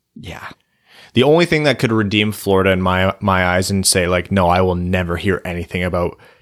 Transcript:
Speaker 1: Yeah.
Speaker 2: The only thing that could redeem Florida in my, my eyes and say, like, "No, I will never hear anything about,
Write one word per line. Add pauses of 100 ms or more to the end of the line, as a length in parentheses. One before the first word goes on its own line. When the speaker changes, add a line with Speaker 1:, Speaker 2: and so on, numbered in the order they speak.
(160)
Speaker 1:
Yeah. (680)
Speaker 2:
The
only
thing
that
could
redeem
Florida
in
my,
my
eyes
and
say,
like,
"No,
I
will
never
hear
anything
about, (240)